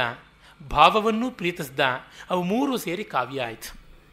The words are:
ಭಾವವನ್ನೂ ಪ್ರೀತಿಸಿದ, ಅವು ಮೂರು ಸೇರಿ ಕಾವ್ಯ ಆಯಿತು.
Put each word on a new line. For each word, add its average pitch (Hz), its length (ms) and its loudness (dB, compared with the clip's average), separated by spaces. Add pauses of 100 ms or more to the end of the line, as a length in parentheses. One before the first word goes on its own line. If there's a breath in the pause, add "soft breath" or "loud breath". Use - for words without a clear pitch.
(680 soft breath)
ಭಾವವನ್ನೂ 214 600 6
ಪ್ರೀತಿಸಿದ, 170 480 -4 (500 loud breath)
ಅವು 180 140 0
ಮೂರು 247 340 0
ಸೇರಿ 185 260 -6
ಕಾವ್ಯ 131 400 -4
ಆಯಿತು. - 420 -12 (280)